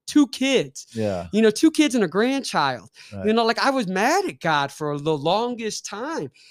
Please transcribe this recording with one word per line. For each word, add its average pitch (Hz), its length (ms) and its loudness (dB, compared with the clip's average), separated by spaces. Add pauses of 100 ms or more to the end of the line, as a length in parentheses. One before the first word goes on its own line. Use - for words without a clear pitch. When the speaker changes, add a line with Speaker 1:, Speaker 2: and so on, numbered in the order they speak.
Speaker 1:
two 294 200 6
kids?" 240 680 -2
Speaker 2:
Yeah. 98 400 -2
Speaker 1:
You 208 80 2
know, 220 100 6
two 311 200 4
kids 302 240 2
and 233 100 2
a - 20 0
grandchild. 180 840 -2 (220)
Speaker 2:
Right. 196 160 -4
Speaker 1:
You 214 60 4
know, 226 120 2
like, 226 140 0
I 214 120 2
was 262 160 0
mad 247 380 2
at 151 140 -8
God 147 320 0
for 147 260 -4
the 151 200 -2
longest 214 680 -2
time. 226 460 -8 (200)